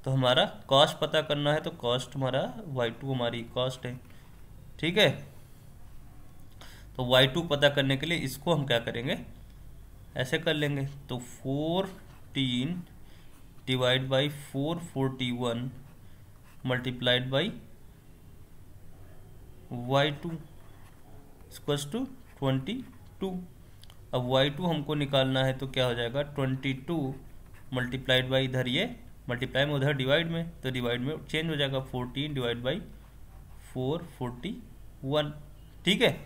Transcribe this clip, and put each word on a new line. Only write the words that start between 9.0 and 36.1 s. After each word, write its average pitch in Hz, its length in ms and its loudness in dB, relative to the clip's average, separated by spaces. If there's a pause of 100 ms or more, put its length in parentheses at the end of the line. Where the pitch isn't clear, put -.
ऐसे 131 220 2
कर 160 140 2
लेंगे। 147 320 2 (240)
तो 127 80 -2
फ़ोर्टीन 143 1600 -2 (840)
डिवाइड 127 420 4
बाई 135 200 4
फ़ोर 147 560 -2
फ़ोर्टी 131 480 0
वन 120 360 0 (1000)
multiplied 123 600 2
by 135 140 4 (2500)
Y 139 260 4
टू 143 160 -6
equals - 1600 -8
to 233 180 -2 (340)
twenty 135 340 0 (460)
टू। 190 100 -2 (840)
अब 123 140 2
वाई 131 220 6
टू 147 160 -4
हमको 151 300 0
निकालना 131 480 4
है, 131 100 4
तो 131 140 -4
क्या 131 180 2
हो 123 80 2
जाएगा, 120 300 0
ट्वेंटी 135 500 0 (100)
टू 170 140 -2 (760)
multiplied 127 560 4
by 131 120 6
इधर 127 280 2
ये 190 260 0 (340)
multiply 123 360 2
में, 147 80 0
उधर 139 200 4
divide 143 360 4
में, 165 200 -2 (120)
तो 127 100 -2
divide 123 300 0
में 143 200 -2
change 156 280 -2
हो 156 60 0
जाएगा, 139 260 2
फ़ोर्टीन 131 520 -4
डिवाइड 120 300 0
बाई 143 160 0 (840)
फ़ोर 131 380 -2 (140)
फ़ोर्टी 123 400 -6 (480)
वन, 147 280 0 (520)
ठीक 185 160 6
है। 208 100 8 (140)